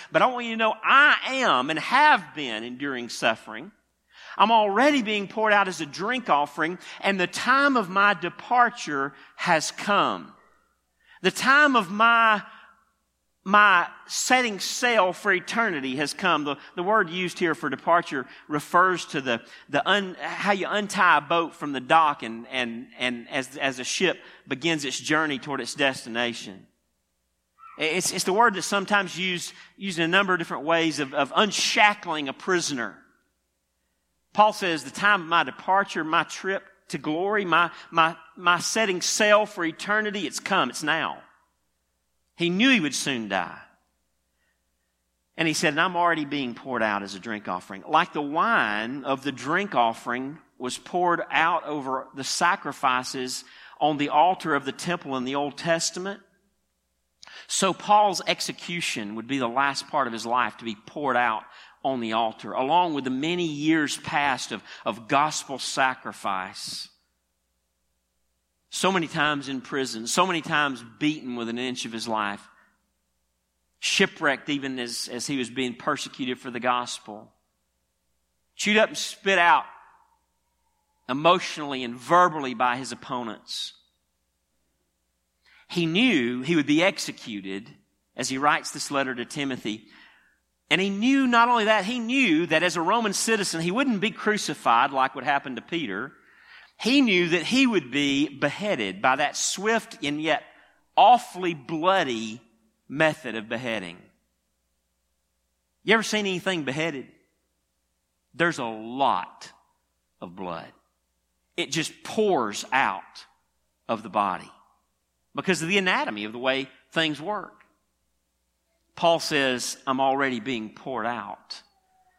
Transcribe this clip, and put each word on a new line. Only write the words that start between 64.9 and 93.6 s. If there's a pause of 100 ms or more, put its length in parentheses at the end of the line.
gospel
sacrifice." (1800)
So
many
times
in
prison,
so
many
times (160)
beaten
with
an
inch
of
his
life, (1300)
shipwrecked
even
as,
as
he
was
being
persecuted
for
the
gospel, (1300)
chewed
up
and
spit
out (1400)
emotionally
and
verbally
by
his
opponents. (2000)
He
knew
he
would
be
executed (480)
as
he
writes
this
letter
to
Timothy. (840)
And
he
knew
not
only
that,
he
knew
that
as
a
Roman
citizen,